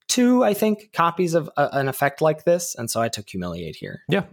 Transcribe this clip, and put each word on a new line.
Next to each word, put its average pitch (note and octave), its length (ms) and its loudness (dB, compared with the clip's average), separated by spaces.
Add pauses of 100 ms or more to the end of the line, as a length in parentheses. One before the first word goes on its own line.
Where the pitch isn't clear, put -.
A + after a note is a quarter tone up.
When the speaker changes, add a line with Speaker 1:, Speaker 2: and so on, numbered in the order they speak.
Speaker 1:
two, B3 360 4
I G#3 120 2
think, G#3+ 400 -2
copies E3+ 400 2
of, E3 240 0
uh, C#3+ 140 2
an C3+ 140 0
effect C#3 360 -2
like D#3 220 0
this. F3 300 0
And A#2 160 -8
so A2+ 120 -2
I A#2 80 0
took - 180 -10
Humiliate F2 480 -8
here. - 320 -14
Speaker 2:
Yeah, F#3 240 0